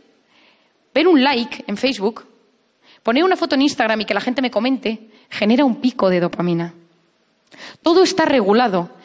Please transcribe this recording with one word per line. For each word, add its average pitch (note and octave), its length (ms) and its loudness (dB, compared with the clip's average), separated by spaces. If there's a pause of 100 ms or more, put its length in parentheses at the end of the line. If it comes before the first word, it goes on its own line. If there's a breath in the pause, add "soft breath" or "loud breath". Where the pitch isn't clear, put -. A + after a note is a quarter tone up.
(920 soft breath)
ver D#4+ 160 2
un D4+ 160 4
like B3+ 440 -2
en G3+ 100 -6
Facebook, A3+ 480 -4 (760 soft breath)
poner B3 200 0
una F#4 140 0
foto E4 160 -4
en C4+ 80 0
Instagram A3 400 0
y G3+ 40 -8
que G#3+ 100 -4
la G3 60 -4
gente B3+ 200 -4
me C4 80 -2
comente, A3 640 -4 (180 soft breath)
genera A3+ 360 2
un A#3 100 0
pico A3 340 -2
de F3+ 100 2
dopamina. E3+ 540 -4 (1120 loud breath)
Todo E4+ 180 4
está E4+ 240 2
regulado G#3 640 2 (160 loud breath)